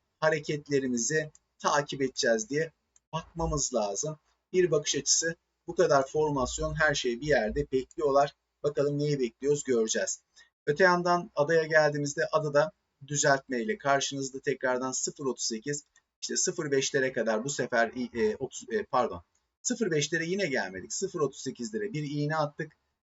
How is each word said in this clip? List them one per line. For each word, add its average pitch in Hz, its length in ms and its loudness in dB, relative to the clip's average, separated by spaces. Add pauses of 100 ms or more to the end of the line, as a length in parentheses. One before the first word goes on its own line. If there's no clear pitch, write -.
(200)
hareketlerimizi 147 1120 0 (280)
takip 143 420 0
edeceğiz 117 480 0
diye 156 220 -2 (420)
bakmamız 160 600 -4
lazım. 107 460 -2 (340)
Bir 180 180 4
bakış 151 240 0
açısı, 160 400 0 (320)
bu 175 80 -8
kadar 147 320 6
formasyon, 151 680 0
her 151 200 4
şey 120 260 -2
bir 147 60 -6
yerde 131 440 2
bekliyorlar. 139 640 2 (280)
Bakalım 147 360 0
neyi 147 200 0
bekliyoruz, 139 440 0
göreceğiz. 113 580 0 (440)
Öte 147 180 2
yandan 175 520 4
adaya 160 280 2
geldiğimizde 151 580 2 (100)
adada 151 400 2 (360)
düzeltmeyle 135 680 0
karşınızda 135 600 -2
tekrardan 131 520 -2
sıfır 147 340 -6
otuz 120 200 -4
sekiz, 135 400 -6 (360)
işte 117 160 -4
sıfır 165 340 -2
beşlere 131 420 0
kadar 113 300 0
bu 143 60 -6
sefer, 117 420 0 (220)
e, 107 220 0
otuz, - 360 -10
e, 107 120 0
pardon, 104 400 -2 (440)
Sıfır 226 240 0
beşlere 160 340 -2
yine 190 200 -2
gelmedik. 95 480 -4
Sıfır 185 260 -6
otuz - 220 -2
sekizlere 110 520 -6
bir 151 100 -4
iğne 147 320 -4
attık. 151 380 -4 (400)